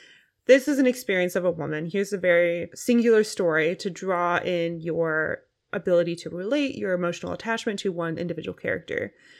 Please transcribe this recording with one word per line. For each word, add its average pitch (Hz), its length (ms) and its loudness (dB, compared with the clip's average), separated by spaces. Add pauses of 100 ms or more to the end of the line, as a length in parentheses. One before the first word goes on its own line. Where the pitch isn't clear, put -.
(460)
this 269 220 8
is 285 100 2
an 269 80 4
experience 190 500 0
of 180 100 0
a 175 60 2
woman. 156 360 -6
Here's 196 260 -4
a 202 40 -6
very 175 580 2
singular 233 480 4
story 165 540 0
to 202 120 -6
draw 175 480 -2
in 170 440 -2
your 160 580 -2 (340)
ability 175 440 2
to - 120 -12
relate, 233 480 -2
your 202 160 -2
emotional 180 400 -2
attachment 226 460 -4
to 196 120 -2
one 170 260 -4
individual 170 400 -6
character. - 560 -4 (260)